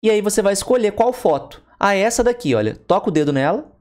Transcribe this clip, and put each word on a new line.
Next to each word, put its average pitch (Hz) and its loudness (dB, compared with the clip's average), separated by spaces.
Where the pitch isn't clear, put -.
e 214 2
aí 214 0
você 208 -2
vai 202 0
escolher 214 -2
qual 233 2
foto. - -2
Ah, 202 2
essa 214 0
daqui, 233 0
olha. 107 0
Toca - -2
o - -4
dedo 147 0
nela. 156 -4